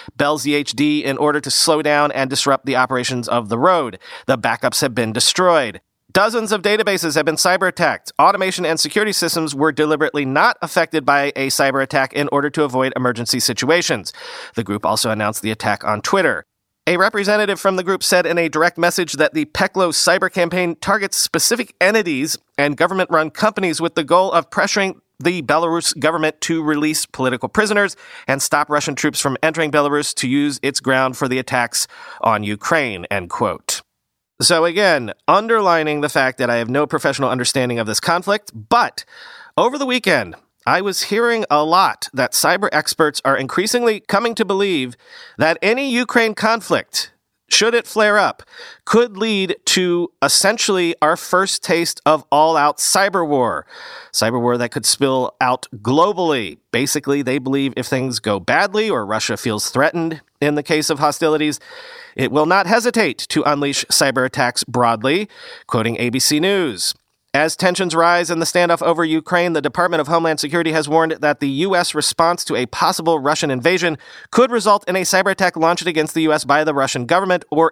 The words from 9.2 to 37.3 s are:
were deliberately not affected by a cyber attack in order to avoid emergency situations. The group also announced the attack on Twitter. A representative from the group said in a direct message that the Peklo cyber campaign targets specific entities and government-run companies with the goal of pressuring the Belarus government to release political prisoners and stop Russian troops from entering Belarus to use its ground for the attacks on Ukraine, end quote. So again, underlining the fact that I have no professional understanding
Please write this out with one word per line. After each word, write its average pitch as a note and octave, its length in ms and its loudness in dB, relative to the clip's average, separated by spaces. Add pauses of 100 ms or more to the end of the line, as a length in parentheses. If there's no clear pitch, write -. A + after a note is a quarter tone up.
were D3 180 0
deliberately D3 540 0
not D#3 340 2
affected D#3+ 460 -2
by C#3+ 300 2
a C3+ 140 -4
cyber C3+ 340 0
attack C3 300 0
in - 180 -2
order C#3+ 180 0
to D3+ 140 0
avoid C3 320 0
emergency B2 440 -2
situations. B2+ 720 0 (440)
The A#2 80 -2
group G2+ 240 -4
also A2 240 0
announced G#2+ 320 -2
the A2 80 -2
attack G#2+ 320 -2
on G#2 180 -2
Twitter. D3 440 0 (420)
A F3 100 2
representative G3+ 600 0
from F#3+ 160 0
the F#3 80 -4
group F#3 180 -2
said F3+ 240 2
in E3+ 140 -2
a E3 100 0
direct D#3 300 0
message E3+ 340 0
that D3+ 220 0
the D3+ 100 -2
Peklo F#3+ 440 -2
cyber F3+ 440 0
campaign F3 440 -2
targets G3 380 -2
specific - 640 -2
entities F3 560 2 (220)
and C#3+ 180 0
government-run E3+ 540 0
companies F#3+ 500 0
with E3 140 -2
the E3 100 -2
goal F3+ 280 2
of E3 180 0
pressuring G3 460 0 (240)
the E3+ 240 0
Belarus E3 560 0
government D#3 420 0
to E3 220 -2
release D3+ 420 -2
political B2 440 -4
prisoners G#3 460 0 (320)
and C3+ 140 0
stop D3 260 0
Russian D3 280 -2
troops C#3+ 240 -2
from C3+ 240 -2
entering D#3+ 260 0
Belarus D3 460 0
to - 120 -4
use C#3+ 360 0
its C3+ 160 -2
ground C3 380 0
for C#3 100 -2
the B2+ 100 -2
attacks B2 480 -2 (360)
on G#2+ 220 2
Ukraine, G#2 680 -4
end F#2 180 -4
quote. - 540 -4 (580)
So E3 220 4
again, E3 480 0 (160)
underlining F3 720 2
the D3 80 -2
fact C3 300 0
that B2 120 0
I A#2+ 60 2
have A#2 140 -2
no C#3+ 180 0
professional C3+ 420 -2
understanding B2 480 -2